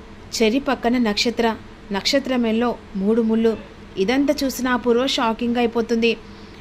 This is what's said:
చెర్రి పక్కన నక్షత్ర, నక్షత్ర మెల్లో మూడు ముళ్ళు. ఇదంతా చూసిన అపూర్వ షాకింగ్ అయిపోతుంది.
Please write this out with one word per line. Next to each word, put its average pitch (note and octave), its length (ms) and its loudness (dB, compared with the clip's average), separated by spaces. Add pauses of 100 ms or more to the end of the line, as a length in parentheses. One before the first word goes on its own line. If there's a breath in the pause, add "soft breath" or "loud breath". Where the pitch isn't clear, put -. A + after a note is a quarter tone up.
(420)
చెర్రి A3 180 4
పక్కన B3+ 380 0
నక్షత్ర, A#3 580 0 (360)
నక్షత్ర C4 440 0
మెల్లో A3+ 400 0 (200)
మూడు G#3+ 260 2
ముళ్ళు. A3+ 340 2 (420)
ఇదంతా C4+ 360 2 (100)
చూసిన B3+ 240 -2
అపూర్వ B3 380 2
షాకింగ్ A#3 500 0
అయిపోతుంది. A#3 600 2 (440 loud breath)